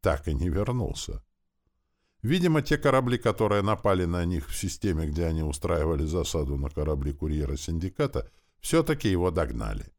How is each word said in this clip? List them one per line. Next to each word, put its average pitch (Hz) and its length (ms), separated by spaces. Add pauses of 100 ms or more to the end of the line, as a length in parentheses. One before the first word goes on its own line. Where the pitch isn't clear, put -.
так 73 260
и 80 60
не 78 160
вернулся. 104 720 (1000)
Видимо, 160 400
те 147 160
корабли, 131 400
которые 104 440
напали 98 440
на 87 180
них 85 240
в - 80
системе, 85 500
где 80 200
они 80 160
устраивали 78 640
засаду 76 500
на 69 140
корабли 73 420
курьера 76 440
синдиката, 90 760 (300)
все-таки 156 500
его 90 200
догнали. 58 680